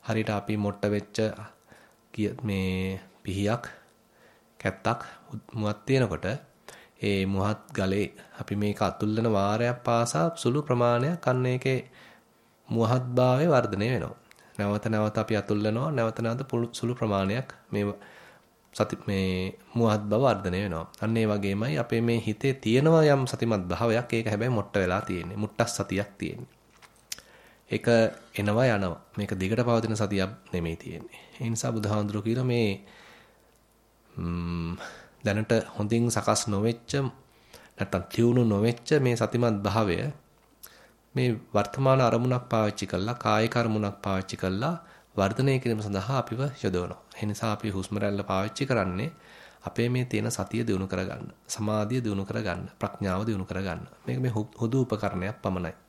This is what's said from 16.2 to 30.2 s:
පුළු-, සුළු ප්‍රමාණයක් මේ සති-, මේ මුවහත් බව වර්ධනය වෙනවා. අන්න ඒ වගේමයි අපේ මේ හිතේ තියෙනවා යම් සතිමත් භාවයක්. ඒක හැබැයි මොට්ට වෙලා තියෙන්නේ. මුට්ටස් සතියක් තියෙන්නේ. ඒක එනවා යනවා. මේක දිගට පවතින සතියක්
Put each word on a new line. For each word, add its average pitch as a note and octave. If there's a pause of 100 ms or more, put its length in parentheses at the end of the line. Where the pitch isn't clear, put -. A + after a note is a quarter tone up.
පුළු-, A#2
සුළු A#2+
ප්‍රමාණයක් G#2 (180)
මේ G#2 (880)
සති-, -
මේ F#2+ (120)
මුවහත් G#2+
බව G#2
වර්ධනය F#2+
වෙනවා. E2+ (100)
අන්න A2+
ඒ A2+
වගේමයි G#2
අපේ A#2
මේ A#2
හිතේ A2
තියෙනවා D3
යම් C#3+
සතිමත් A2
භාවයක්. A2+
ඒක A2+
හැබැයි G#2+
මොට්ට G#2
වෙලා F#2
තියෙන්නේ. F2+
මුට්ටස් G#2+
සතියක් G2
තියෙන්නේ. - (1200)
ඒක A2 (460)
එනවා G#2
යනවා. G2 (120)
මේක G#2
දිගට G2
පවතින A2+
සතියක් G2+ (160)